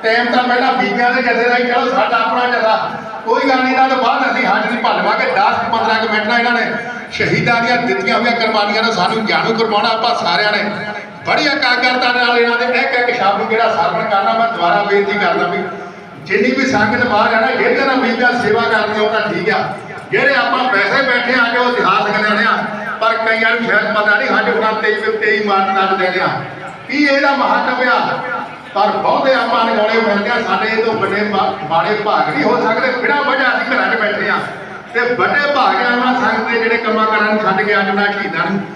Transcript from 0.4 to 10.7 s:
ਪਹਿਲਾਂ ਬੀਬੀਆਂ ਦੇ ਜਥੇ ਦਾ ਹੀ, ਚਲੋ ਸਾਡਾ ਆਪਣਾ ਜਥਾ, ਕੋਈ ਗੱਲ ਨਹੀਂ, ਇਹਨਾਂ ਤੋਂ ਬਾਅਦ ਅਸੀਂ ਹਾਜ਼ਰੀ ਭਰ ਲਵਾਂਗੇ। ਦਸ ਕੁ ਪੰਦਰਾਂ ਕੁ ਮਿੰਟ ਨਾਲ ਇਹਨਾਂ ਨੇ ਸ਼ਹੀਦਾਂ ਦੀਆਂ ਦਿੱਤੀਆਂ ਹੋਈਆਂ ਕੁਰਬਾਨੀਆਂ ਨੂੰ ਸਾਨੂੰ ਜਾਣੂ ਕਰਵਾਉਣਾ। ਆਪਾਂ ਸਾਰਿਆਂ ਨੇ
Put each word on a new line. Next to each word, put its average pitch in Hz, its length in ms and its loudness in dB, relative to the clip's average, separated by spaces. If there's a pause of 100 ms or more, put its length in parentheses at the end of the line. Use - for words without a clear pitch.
ਪਹਿਲਾਂ 247 300 2
ਬੀਬੀਆਂ 233 380 2
ਦੇ 254 100 0
ਜਥੇ 240 280 2
ਦਾ 247 60 2
ਹੀ, 247 80 2
ਚਲੋ 247 260 0
ਸਾਡਾ 247 280 2
ਆਪਣਾ 247 320 0
ਜਥਾ, 220 260 2 (500)
ਕੋਈ 262 240 2
ਗੱਲ 262 140 2
ਨਹੀਂ, 254 100 0
ਇਹਨਾਂ 262 160 4
ਤੋਂ 262 80 2
ਬਾਅਦ 233 340 0
ਅਸੀਂ - 140 -2
ਹਾਜ਼ਰੀ 214 320 0
ਭਰ 226 160 0
ਲਵਾਂਗੇ। 214 380 0
ਦਸ - 280 2
ਕੁ - 180 -2
ਪੰਦਰਾਂ 226 240 0
ਕੁ 214 120 -2
ਮਿੰਟ 214 140 -2
ਨਾਲ 240 120 0
ਇਹਨਾਂ 240 140 0
ਨੇ - 120 0 (460)
ਸ਼ਹੀਦਾਂ 233 500 0
ਦੀਆਂ 240 160 0
ਦਿੱਤੀਆਂ 233 400 -2
ਹੋਈਆਂ 233 160 0
ਕੁਰਬਾਨੀਆਂ 214 500 0
ਨੂੰ 226 100 0
ਸਾਨੂੰ 202 320 0
ਜਾਣੂ 175 280 0
ਕਰਵਾਉਣਾ। 220 360 0
ਆਪਾਂ 233 260 0
ਸਾਰਿਆਂ 208 360 0
ਨੇ 202 120 -2 (600)